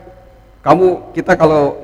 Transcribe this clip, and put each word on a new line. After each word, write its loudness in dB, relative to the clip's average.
kamu, 0
kita 0
kalau 0